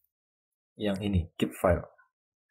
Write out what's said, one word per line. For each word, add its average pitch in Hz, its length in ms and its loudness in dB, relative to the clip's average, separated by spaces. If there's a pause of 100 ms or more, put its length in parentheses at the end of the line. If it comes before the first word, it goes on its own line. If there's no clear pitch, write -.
(760)
yang 101 240 -2
ini, 95 400 -2
keep 110 160 0
file. 87 240 2 (680)